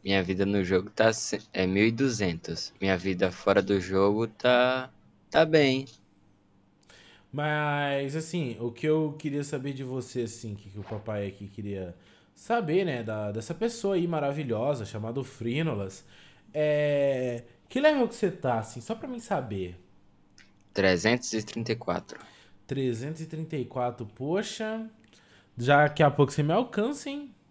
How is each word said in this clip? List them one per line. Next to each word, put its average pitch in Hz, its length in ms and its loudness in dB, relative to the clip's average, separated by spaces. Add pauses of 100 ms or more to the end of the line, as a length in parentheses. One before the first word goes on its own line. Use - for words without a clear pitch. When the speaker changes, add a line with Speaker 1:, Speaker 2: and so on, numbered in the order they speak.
Speaker 1:
Minha 98 180 2
vida 92 220 0
no 101 180 2
jogo 92 280 2
tá 110 220 4
se-, - 300 -4 (100)
é - 140 2
mil 104 200 4
e 113 40 6
duzentos. 104 880 -2
Minha 98 180 2
vida 90 340 0
fora 98 300 4
do 98 180 2
jogo 98 480 2
tá, 127 640 2 (400)
tá 160 160 6
bem. 139 400 4 (1500)
Speaker 2:
Mas, 143 840 0
assim, 160 460 -4
o 120 100 -4
que 120 160 -6
eu 156 320 2
queria 143 240 -4
saber 143 300 -6
de 131 100 -8
você, 127 400 -6
assim, 110 320 -8
que, 101 160 -16
que 101 80 -14
o 101 60 -10
papai 104 420 -6
aqui 98 220 -12
queria 98 460 -8 (400)
saber, 190 500 0
né, 127 180 -2
da, 107 300 -4
dessa 113 220 -8
pessoa 220 420 -2
aí 175 100 0
maravilhosa, 139 760 -2
chamada 113 400 -6
Frínolas, 117 800 -4 (480)
é, 143 920 2 (240)
que 262 120 0
level 285 280 4
que 233 60 -8
você 190 160 0
tá, 120 300 0
assim, 110 200 -10
só 220 140 -6
pra 226 140 -12
mim 247 100 -10
saber? 104 580 -4 (960)
Speaker 1:
Trezentos 98 600 4
e 110 100 -2
trinta 117 300 -4
e 117 40 0
quatro. - 420 -6 (480)
Speaker 2:
Trezentos 135 540 -4
e 160 60 -10
trinta 160 300 -8
e 127 80 -2
quatro, 123 420 -4
poxa, 220 840 -4 (680)
já 143 280 6
daqui 147 180 2
a 143 80 8
pouco 143 220 4
você 151 100 0
me 151 100 2
alcança, 247 580 -2
hein? 285 240 -10 (160)